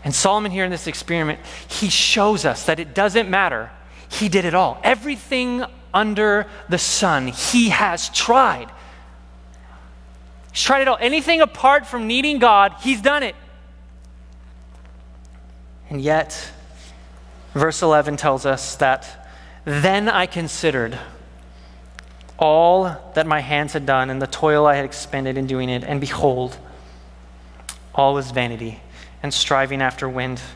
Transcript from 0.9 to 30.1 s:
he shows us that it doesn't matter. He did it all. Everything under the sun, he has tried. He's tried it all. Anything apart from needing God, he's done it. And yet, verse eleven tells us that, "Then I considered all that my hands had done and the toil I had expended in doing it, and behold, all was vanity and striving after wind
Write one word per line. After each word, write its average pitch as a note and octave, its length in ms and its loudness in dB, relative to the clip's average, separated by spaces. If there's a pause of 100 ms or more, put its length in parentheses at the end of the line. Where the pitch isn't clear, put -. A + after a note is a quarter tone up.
he - 220 -4
shows G#3 560 2
us B2+ 200 -2
that D#3+ 140 0
it D3+ 160 -10
doesn't G3+ 360 0
matter. D#3 400 0 (400)
He G#3+ 180 -2
did F3+ 160 2
it E3+ 100 0
all. E3+ 300 2
Everything B3 800 -2 (300)
under G#3 520 2 (220)
the F3 100 0
sun, D3+ 500 0
he A3+ 420 0
has F3+ 400 0
tried. G#3 600 2 (1800)
He's - 100 -4
tried C4+ 200 2
it C4 60 2
all. B3 120 2
Anything D#4 400 0
apart C#4+ 460 4
from A#3 200 -6
needing C4+ 320 0
God, G3+ 420 6
he's A#3+ 200 -2
done C#4+ 220 2
it. G3+ 120 -6 (2500)
And C#3+ 140 -6
yet, D#3 480 0 (1040)
verse D3+ 260 0
eleven D3+ 360 4
tells C3+ 280 0
us C3+ 320 -4
that, - 500 -2 (380)
"Then F#3+ 460 0
I F#3 160 2
considered C3+ 720 -4 (1400)
all E3+ 560 4 (200)
that D#3 120 2
my D3+ 140 0
hands D3 320 -2
had C#3 140 -4
done C3+ 240 2
and C3 100 -4
the C#3 60 -2
toil D3+ 400 2
I C#3+ 100 6
had C#3 80 -2
expended C3+ 540 -6
in C3+ 80 -4
doing B2+ 240 -4
it, B2 120 -4
and D3 160 -4
behold, B2+ 600 -2 (1400)
all C#3 180 4
was C3+ 200 -4
vanity A#2 480 -6 (440)
and C#3+ 80 -4
striving C3+ 480 0
after C3 280 -2
wind B2+ 320 -6 (160)